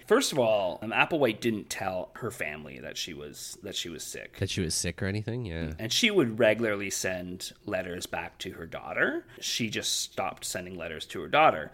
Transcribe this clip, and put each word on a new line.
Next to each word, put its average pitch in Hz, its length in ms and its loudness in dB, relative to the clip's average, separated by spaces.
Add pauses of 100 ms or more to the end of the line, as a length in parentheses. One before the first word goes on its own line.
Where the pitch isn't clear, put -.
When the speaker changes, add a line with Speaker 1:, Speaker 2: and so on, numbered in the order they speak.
Speaker 1:
First 254 260 6
of 156 60 2
all, 104 440 4
um, 113 80 -4
Applewhite 127 500 4
didn't 110 300 2
tell 92 460 -2
her 110 140 -4
family 76 500 -6
that 73 180 -8
she - 160 -6
was, 73 480 -12
that 95 120 -8
she - 140 -4
was 78 160 -8
sick. - 340 -10
Speaker 2:
That 98 120 0
she - 100 0
was 82 140 0
sick - 280 -2
or 98 40 0
anything? 110 400 -2
Yeah. 82 320 -4
Speaker 1:
And 110 140 -4
she - 180 4
would 123 280 4
regularly 107 520 4
send 90 640 -4 (120)
letters 92 400 -4
back 85 340 -8
to 92 160 -8
her 82 120 -10
daughter. 117 580 -2 (160)
She - 300 -2
just 107 300 0
stopped - 440 -4
sending 92 320 -6
letters 80 300 -6
to - 160 -8
her 76 60 -8
daughter. 110 460 6